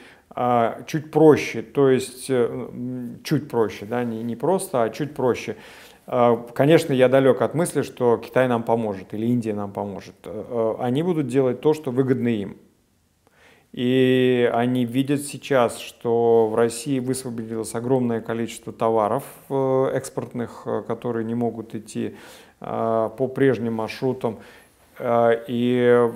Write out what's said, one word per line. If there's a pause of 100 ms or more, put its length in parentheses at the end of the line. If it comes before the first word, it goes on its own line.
(320)
а,
чуть
проще.
То
есть,
э,
м,
чуть
проще,
да?
Не,
не
просто,
а
чуть
проще. (500)
А, (180)
конечно,
я
далёк
от
мысли,
что
Китай
нам
поможет
или
Индия
нам
поможет. (100)
Э,
э,
они
будут
делать
то,
что
выгодно
им. (1120)
И
они
видят
сейчас,
что
в
России
высвободилось
огромное
количество
товаров, (240)
э,
экспортных,
э,
которые
не
могут
идти, (460)
э,
по
прежним
маршрутам. (600)
Э,
и,